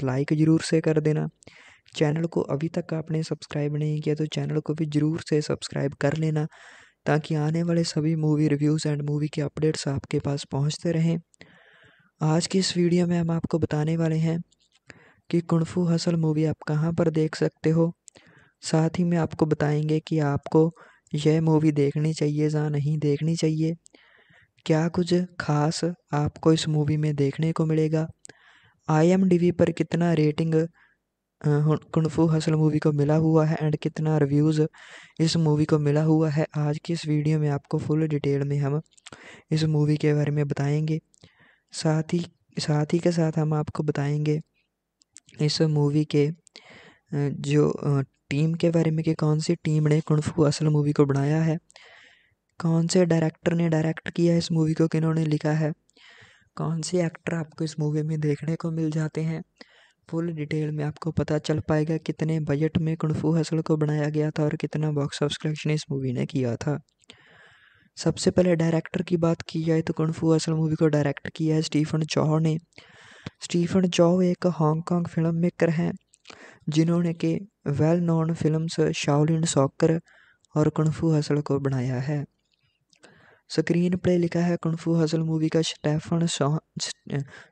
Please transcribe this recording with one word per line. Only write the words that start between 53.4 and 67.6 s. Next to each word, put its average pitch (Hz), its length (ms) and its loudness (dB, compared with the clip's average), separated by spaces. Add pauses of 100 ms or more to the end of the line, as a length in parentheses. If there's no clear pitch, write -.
ने 170 160 0
डायरेक्ट 160 400 -2
किया 170 240 2
है 170 40 4
इस 165 140 -2
मूवी 160 220 2
को, 165 140 2
किन्होंने 160 380 0
लिखा 151 280 0
है, 156 180 0 (840)
कौन 156 240 -4
से 175 240 -2
एक्टर - 300 -6
आपको 160 280 -6
इस 156 160 -6
मूवी 151 240 0
में 156 160 -4
देखने 151 360 -2
को 165 160 -6
मिल 160 200 -2
जाते 156 300 -4
हैं। 160 200 -4 (680)
फुल 170 240 -4
डिटेल 151 380 -4
में 151 120 -6
आपको 151 280 -6
पता 151 280 0
चल 156 200 -2
पाएगा 156 400 0
कितने 160 420 -4
बजट 151 360 0
में 160 200 -2
कुंग 156 180 -2
फू 151 160 0
हसल 160 300 0
को 156 160 0
बनाया 151 320 0
गया 151 220 -2
था 156 120 -2
और 151 120 0
कितना 151 360 -4
बॉक्स 147 320 -4
ऑफिस 143 140 -2
कलेक्शन 156 340 -4
इस 151 200 -2
मूवी 135 220 -4
ने 131 120 -2
किया 123 300 -2
था। 147 240 -4 (1200)